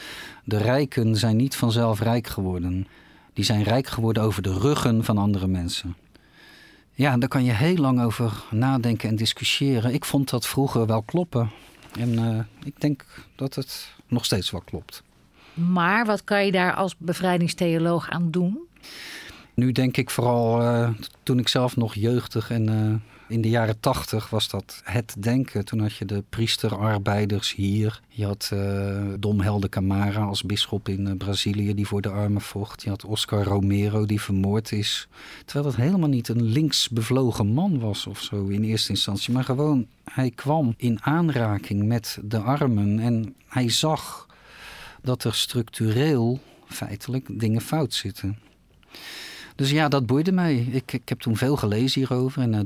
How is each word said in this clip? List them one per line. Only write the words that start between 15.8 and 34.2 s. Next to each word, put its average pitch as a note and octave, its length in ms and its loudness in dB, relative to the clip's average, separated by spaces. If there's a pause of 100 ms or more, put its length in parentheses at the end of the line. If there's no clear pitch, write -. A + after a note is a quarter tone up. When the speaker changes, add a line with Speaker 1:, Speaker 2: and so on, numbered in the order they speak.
Speaker 2:
wat G#3 180 0
kan G3+ 200 2
je G3 80 2
daar F3+ 220 2
als F#3 240 -2
bevrijdingstheoloog E3+ 1120 0
aan E3+ 200 0
doen? F3+ 280 0 (960)
Speaker 1:
Nu B2+ 180 2
denk B2+ 240 0
ik B2+ 140 -2
vooral, A#2+ 500 2
eh, A#2+ 300 2 (320)
toen B2+ 160 2
ik A#2+ 100 0
zelf B2+ 280 0
nog A2+ 180 0
jeugdig A#2 560 0
en, A2 180 2
eh, A2 260 2 (340)
in A#2 120 -2
de A2+ 80 2
jaren A2 320 2
tachtig - 500 -2
was A2 180 0
dat - 360 -8
het A2+ 340 -4
denken. A#2 460 0
Toen A2 160 -2
had G#2 140 0
je - 100 -8
de G2+ 240 -4
priesterarbeiders G#2 1300 0
hier. G#2 540 0
Je G#2+ 160 -6
had, G2+ 280 -4
eh, G2 520 -2 (140)
Dom G#2 220 0
Helder G2 280 0
Camara G2+ 540 0
als G2 200 -2
bisschop G2+ 460 -4
in, G2 180 -2
eh, G2 100 -2
Brazilië G2+ 580 -2
die G2+ 120 0
voor G2+ 140 -2
de G2+ 80 -4
armen G#2 320 0
vocht. - 420 -8
Je - 60 -4
had G2 160 -4
Oscar G#2 400 0
Romero G2+ 640 2
die G#2 140 0